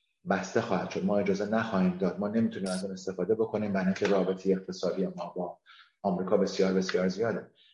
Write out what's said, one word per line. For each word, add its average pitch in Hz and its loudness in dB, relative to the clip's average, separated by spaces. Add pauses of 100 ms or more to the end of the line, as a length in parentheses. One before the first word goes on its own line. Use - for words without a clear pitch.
(300)
بسته 95 0
خواهد 92 -2
شد، 85 -2
ما 101 2
اجازه 101 0
نخواهیم 101 0
داد، 90 -2
ما 101 -2
نمی‌تونیم 107 0
از 92 -4
اون 98 -6
استفاده 92 -2
بکنیم، 107 0
برای 95 0
اینکه 95 2
رابطهٔ 95 2
اقتصادی 92 -2
ما - -8
با - -8 (420)
آمریکا 95 2
بسیار، 95 2
بسیار 92 2
زیاده. 101 -2 (260)